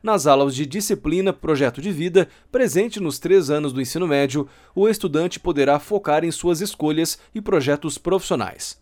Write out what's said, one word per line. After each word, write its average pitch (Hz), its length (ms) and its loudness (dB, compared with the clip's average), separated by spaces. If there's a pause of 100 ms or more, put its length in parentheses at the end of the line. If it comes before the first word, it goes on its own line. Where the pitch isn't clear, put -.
nas 202 240 2
aulas 139 260 4
de 131 100 -4
disciplina 170 680 -2
Projeto 143 480 0
de 196 100 -4
Vida, 175 360 2 (240)
presente 226 480 0
nos 156 180 -4
três 175 320 2
anos 147 240 0
do 131 80 -4
ensino 165 260 -4
médio, 143 400 0 (280)
o 196 120 4
estudante 175 520 -2
poderá 143 400 2
focar 165 440 0
em 170 60 -2
suas 165 320 -2
escolhas 151 560 -2 (160)
e 214 80 -6
projetos 147 560 0
profissionais. 175 840 -4